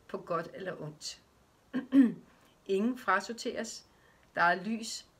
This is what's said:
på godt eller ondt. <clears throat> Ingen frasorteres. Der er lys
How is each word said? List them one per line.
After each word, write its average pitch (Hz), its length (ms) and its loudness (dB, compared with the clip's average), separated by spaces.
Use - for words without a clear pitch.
på 190 100 -8
godt 170 360 -6
eller 185 280 -8
ondt. - 380 -12
<clears throat> 262 500 4
Ingen 214 320 0
frasorteres. 226 880 -2
Der 170 80 2
er 175 220 4
lys 226 420 -8